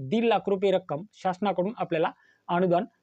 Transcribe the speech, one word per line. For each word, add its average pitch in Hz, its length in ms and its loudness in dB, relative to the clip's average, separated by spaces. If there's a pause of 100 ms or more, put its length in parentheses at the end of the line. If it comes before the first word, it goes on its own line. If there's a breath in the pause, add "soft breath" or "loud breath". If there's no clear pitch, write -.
दीड 220 160 0
लाख 208 240 2
रुपये 196 240 0
रक्कम 180 320 -4 (100)
शासनाकडून 185 640 -2
आपल्याला 170 340 -2 (380 soft breath)
अनुदान 180 360 2 (180)